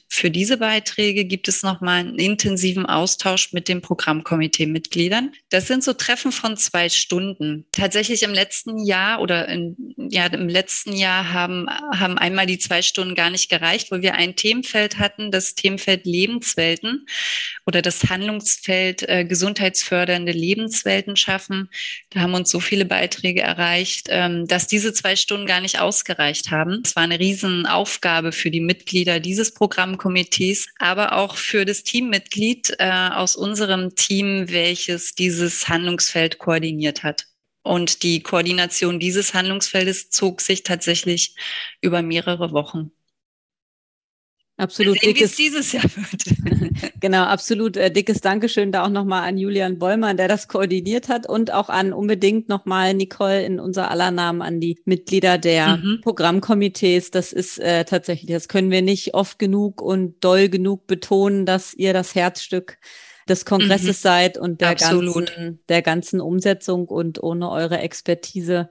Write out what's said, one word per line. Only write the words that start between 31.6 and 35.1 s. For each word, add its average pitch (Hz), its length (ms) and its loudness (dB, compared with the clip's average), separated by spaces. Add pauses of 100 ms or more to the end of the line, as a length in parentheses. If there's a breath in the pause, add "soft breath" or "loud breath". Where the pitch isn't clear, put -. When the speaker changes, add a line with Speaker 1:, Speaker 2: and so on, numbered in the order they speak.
Speaker 1:
das 202 180 -2
Teammitglied, 226 960 -2
äh, 190 120 0 (220)
aus 180 240 0
unserem 190 580 -2
Team, 196 560 0
welches 175 640 -2